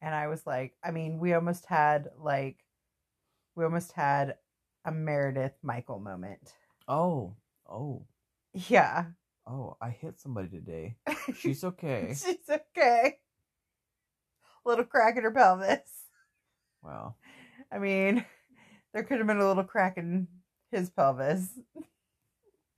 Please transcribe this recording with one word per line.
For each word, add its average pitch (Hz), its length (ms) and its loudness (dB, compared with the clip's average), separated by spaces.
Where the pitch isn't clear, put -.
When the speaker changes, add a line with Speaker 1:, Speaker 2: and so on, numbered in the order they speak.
Speaker 1:
And 156 140 -8
I 151 120 -4
was 156 180 -8
like, 131 280 -6
I 175 80 -6
mean, 160 280 -6
we 175 140 2
almost 175 320 0
had, 151 520 4
like, 139 400 -4
we 170 80 -4
almost 170 300 -2
had 143 420 0
a - 60 -6
Meredith 143 640 -2
Michael 123 360 -8
moment. 95 540 -14
Speaker 2:
Oh, 139 480 -2
oh. 131 360 -10
Speaker 1:
Yeah. 180 520 4
Speaker 2:
"Oh, 123 340 -10
I 120 100 -6
hit 160 280 -14
somebody 107 300 -8
today. 85 480 -12
Speaker 1:
<laughs> - 220 -8
Speaker 2:
She's - 260 -4
okay." 170 520 -6
Speaker 1:
She's 349 340 -4
okay. 285 680 4
Little 240 200 2
crack 233 320 4
in 240 60 0
her 220 80 2
pelvis. 196 480 6
Speaker 2:
Wow. 67 340 -12
Speaker 1:
I 202 80 -8
mean, 196 460 2
there 214 100 -4
could 262 160 -2
have 220 80 0
been 208 120 2
a 202 80 4
little 190 160 2
crack 185 340 0
in 175 300 -2
his 180 180 -2
pelvis. 143 580 2